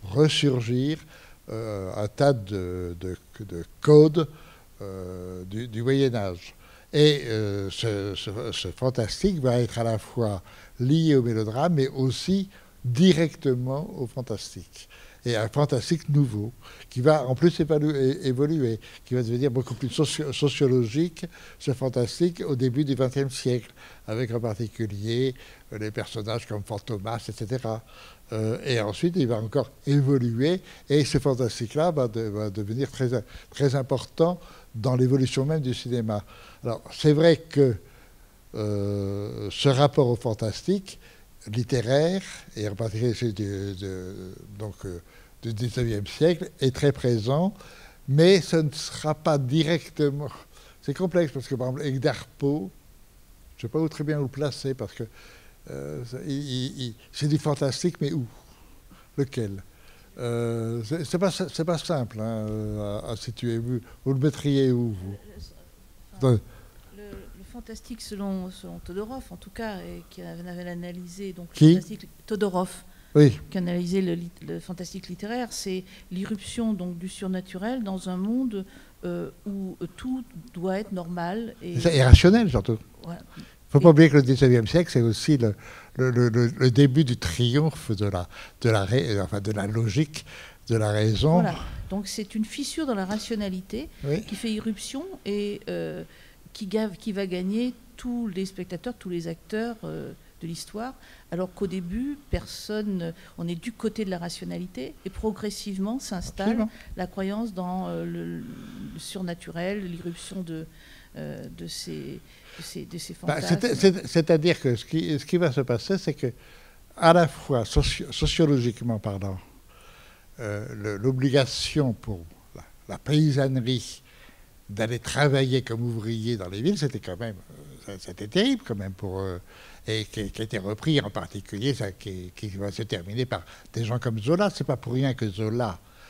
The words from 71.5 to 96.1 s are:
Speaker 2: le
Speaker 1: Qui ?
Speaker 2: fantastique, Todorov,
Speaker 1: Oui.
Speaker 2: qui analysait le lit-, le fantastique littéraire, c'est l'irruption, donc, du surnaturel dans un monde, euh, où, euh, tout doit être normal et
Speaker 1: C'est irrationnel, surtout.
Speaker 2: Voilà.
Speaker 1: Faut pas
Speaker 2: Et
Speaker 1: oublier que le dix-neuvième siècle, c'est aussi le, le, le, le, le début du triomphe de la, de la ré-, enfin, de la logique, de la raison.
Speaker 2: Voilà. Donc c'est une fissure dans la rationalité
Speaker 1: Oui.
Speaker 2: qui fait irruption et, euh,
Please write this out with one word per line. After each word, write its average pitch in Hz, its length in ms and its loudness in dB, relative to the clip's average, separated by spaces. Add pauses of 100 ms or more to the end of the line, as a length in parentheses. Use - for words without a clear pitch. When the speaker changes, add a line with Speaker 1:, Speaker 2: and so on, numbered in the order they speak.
Speaker 2:
le - 20 -20
Speaker 1:
Qui ? 156 220 8
Speaker 2:
fantastique, - 340 -6 (160)
Todorov, 185 460 -2 (420)
Speaker 1:
Oui. 147 260 8 (120)
Speaker 2:
qui - 80 -6
analysait 175 420 -2
le 180 120 0
lit-, 175 180 -6 (160)
le 165 120 -8
fantastique 175 500 -12
littéraire, 220 420 -8
c'est 185 320 -6 (260)
l'irruption, 214 640 -4
donc, 180 240 -6
du 180 120 -10
surnaturel 185 760 -6
dans 190 260 -6
un 180 80 -4
monde, 214 480 -2 (380)
euh, 175 260 -6 (160)
où, 196 360 -8
euh, 175 60 -6 (100)
tout 254 260 -6 (300)
doit 185 260 -2
être - 140 -8
normal 180 680 -6
et 170 180 -6
Speaker 1:
C'est 165 160 4
irrationnel, 170 540 8
surtout. 113 300 0 (240)
Speaker 2:
Voilà. 165 180 -12 (480)
Speaker 1:
Faut 143 120 6
pas 170 80 12
Speaker 2:
Et - 20 12
Speaker 1:
oublier 156 180 10
que 135 60 4
le 147 60 10
dix-neuvième 123 440 6
siècle, 165 240 2
c'est 127 120 2
aussi 117 360 4
le, 117 160 2 (440)
le, 127 120 2
le, 123 200 4
le, 120 180 4
le 127 240 4
début 139 320 8
du 123 140 2
triomphe 123 760 0
de 104 140 0
la, 92 240 -2 (320)
de 120 80 4
la 104 160 4
ré-, 110 340 2
enfin, 101 220 -2
de 104 100 -2
la 101 160 -2
logique, 113 580 0 (440)
de 113 80 2
la 107 120 2
raison. 110 520 4
Speaker 2:
Voilà. 170 140 2 (340)
Donc 196 180 -6
c'est - 260 -8
une 214 120 -2
fissure 285 400 -6
dans 254 100 0
la 196 80 -2
rationalité 202 880 -6 (160)
Speaker 1:
Oui. 156 180 0
Speaker 2:
qui 214 120 -10
fait 226 160 -4
irruption 214 520 -6 (220)
et, 202 420 -4
euh, 165 380 -6 (480)